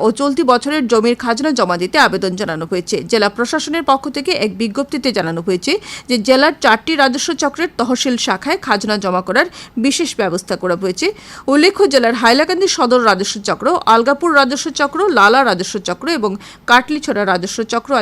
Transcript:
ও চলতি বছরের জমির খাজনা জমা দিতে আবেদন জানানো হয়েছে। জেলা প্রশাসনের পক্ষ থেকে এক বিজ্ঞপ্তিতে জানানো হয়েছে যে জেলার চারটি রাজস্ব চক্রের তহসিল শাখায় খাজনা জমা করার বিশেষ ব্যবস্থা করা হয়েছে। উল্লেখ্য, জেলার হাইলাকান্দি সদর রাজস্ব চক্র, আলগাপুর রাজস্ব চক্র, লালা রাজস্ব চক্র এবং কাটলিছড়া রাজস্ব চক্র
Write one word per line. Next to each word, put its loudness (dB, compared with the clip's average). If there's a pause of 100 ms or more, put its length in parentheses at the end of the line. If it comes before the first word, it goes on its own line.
ও 4
চলতি 0
বছরের 0
জমির 2
খাজনা -2
জমা 0
দিতে -2
আবেদন 2
জানানো -6
হয়েছে। -4 (140)
জেলা 2
প্রশাসনের -4
পক্ষ 2
থেকে -4 (140)
এক -2
বিজ্ঞপ্তিতে -4
জানানো -4
হয়েছে -2 (360)
যে 0 (120)
জেলার 4 (100)
চারটি 2
রাজস্ব 0 (120)
চক্রের -2
তহসিল -2
শাখায় -4
খাজনা -2
জমা -2
করার 2 (380)
বিশেষ 0 (120)
ব্যবস্থা -2
করা 0
হয়েছে। -2 (400)
উল্লেখ্য, 4 (100)
জেলার 4
হাইলাকান্দি 2
সদর 2
রাজস্ব 0 (120)
চক্র, -2 (180)
আলগাপুর 2 (100)
রাজস্ব 0 (120)
চক্র, -2 (180)
লালা 6
রাজস্ব -2 (120)
চক্র -6 (140)
এবং -2 (360)
কাটলিছড়া 2
রাজস্ব -2 (140)
চক্র -4 (120)